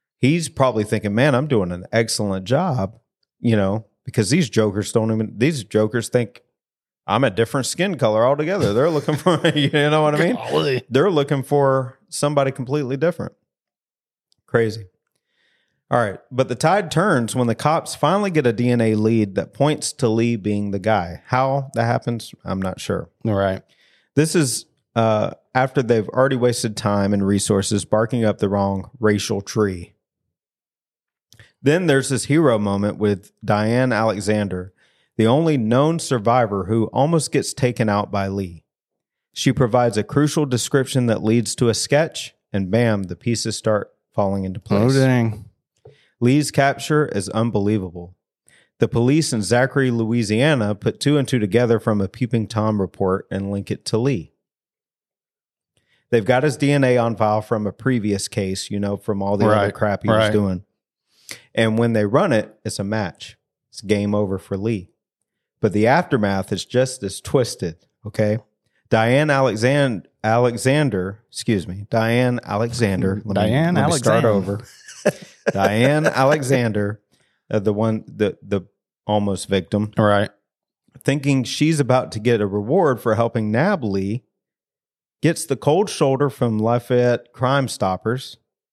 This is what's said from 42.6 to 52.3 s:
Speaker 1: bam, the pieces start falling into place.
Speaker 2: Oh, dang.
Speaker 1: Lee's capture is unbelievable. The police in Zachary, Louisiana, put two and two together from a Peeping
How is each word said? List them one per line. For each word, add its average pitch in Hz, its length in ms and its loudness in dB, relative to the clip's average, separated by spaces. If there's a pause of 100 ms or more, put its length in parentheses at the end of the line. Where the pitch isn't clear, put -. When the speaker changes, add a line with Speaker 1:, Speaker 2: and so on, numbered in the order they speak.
Speaker 1:
bam, 110 340 2
the 87 120 -10
pieces 113 400 -4
start 104 360 -2 (220)
falling 98 300 -2
into 95 160 -8
place. 113 360 0
Speaker 2:
Oh, 139 40 4
dang. 123 460 0 (720)
Speaker 1:
Lee's 135 320 2
capture 139 560 2
is 98 220 -4
unbelievable. 101 840 -2 (640)
The 113 80 2
police 135 460 0
in 110 80 -2
Zachary, 127 500 0
Louisiana, 113 840 0
put - 240 -4
two 147 180 2
and 135 100 0
two 110 120 0
together 110 400 2
from 107 220 0
a 98 60 -2
Peeping 113 400 -4